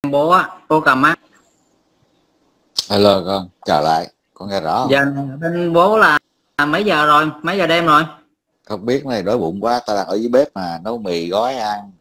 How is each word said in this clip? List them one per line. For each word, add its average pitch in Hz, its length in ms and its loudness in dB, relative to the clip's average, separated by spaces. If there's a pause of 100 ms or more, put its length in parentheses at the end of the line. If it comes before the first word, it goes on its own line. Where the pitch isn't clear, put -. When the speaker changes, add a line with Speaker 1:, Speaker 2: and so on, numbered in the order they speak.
(120)
Speaker 1:
Bố 147 180 2
á, 180 200 2 (200)
bố 156 120 4
cầm 135 220 2
á. 160 120 2 (1700)
Speaker 2:
Hello 101 360 4
con, 95 240 -4 (160)
chào 80 180 2
lại, 80 240 0 (260)
con 98 160 -14
nghe 98 120 -2
rõ 80 200 -2
không? 131 100 0
Speaker 1:
Dạ, 139 140 2 (360)
bên 170 320 -2
bố 190 240 4
là 160 220 4 (480)
mấy 165 160 -2
giờ 156 220 2
rồi, 151 200 4 (160)
mấy 180 160 -4
giờ 175 100 0
đêm 165 180 2
rồi? 156 180 4 (600)
Speaker 2:
Không 104 200 -10
biết 139 200 -2
này, 117 180 -4
đói 107 140 0
bụng 95 260 -4
quá, 120 240 0
tao 107 80 -2
đang 98 120 -4
ở 92 80 -4
dưới 113 140 -2
bếp 135 240 4
mà, 85 300 -8
nấu 113 140 -6
mì 87 320 -6
gói 117 260 -2
ăn. 104 460 -6